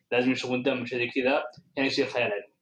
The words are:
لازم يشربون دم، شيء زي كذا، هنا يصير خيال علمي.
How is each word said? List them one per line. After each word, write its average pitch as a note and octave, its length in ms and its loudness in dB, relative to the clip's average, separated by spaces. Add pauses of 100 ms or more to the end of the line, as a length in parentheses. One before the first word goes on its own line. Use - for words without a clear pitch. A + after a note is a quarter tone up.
(120)
لازم B2+ 200 4
يشربون B2 320 -2
دم، B2+ 220 0
شيء B2 120 -6
زي A#2+ 100 0
كذا، C3+ 360 0 (340)
هنا C3+ 80 2
يصير C3 200 2
خيال A#2 260 0
علمي. G2+ 300 -6